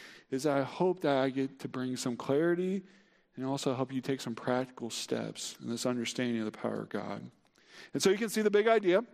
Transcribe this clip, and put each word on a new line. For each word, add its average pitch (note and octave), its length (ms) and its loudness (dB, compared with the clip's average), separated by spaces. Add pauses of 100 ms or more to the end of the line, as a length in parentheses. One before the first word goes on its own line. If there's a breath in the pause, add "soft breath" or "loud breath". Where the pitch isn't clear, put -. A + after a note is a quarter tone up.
(300 loud breath)
is C3+ 160 -2
I C#3 160 4
hope F3+ 400 0
that C#3+ 160 4
I C3+ 100 4
get C3+ 300 -2
to C3 100 -8
bring B2+ 280 -4
some A#2+ 200 -2
clarity F3 680 2 (540 soft breath)
and B2+ 80 -6
also C3+ 300 0
help B2+ 180 -2
you C3 80 -2
take C3 200 -2
some A#2 160 -6
practical B2+ 540 -2
steps - 680 -6
in B2 80 -8
this A#2 160 -4
understanding A#2+ 540 -2
of A2 80 -2
the G#2+ 100 -6
power G#2+ 260 -4
of A2 60 -10
God. G#2 420 -8 (600 loud breath)
And C#3 100 -2
so G3 80 8
you G3+ 60 6
can A3+ 120 -2
see G#3+ 140 0
the G#3 80 6
big G#3 180 4
idea. G#3+ 460 6